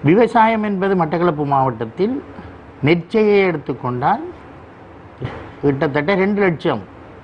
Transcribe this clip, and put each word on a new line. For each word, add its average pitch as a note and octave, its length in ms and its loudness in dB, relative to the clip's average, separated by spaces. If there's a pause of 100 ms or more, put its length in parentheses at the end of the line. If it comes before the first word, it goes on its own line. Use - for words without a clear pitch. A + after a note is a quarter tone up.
விவசாயம் A3 580 4
என்பது G3 320 0
மட்டக்களப்பு E3 500 0
மாவட்டத்தில் C3+ 760 -2 (640)
நெற்செய்யை G3 600 2
எடுத்துக்கொண்டால் D3 760 -2 (1400)
கிட்டத்தட்ட D3 520 0
ரெண்டு G3 260 0
லட்சம் D#3+ 400 0 (440)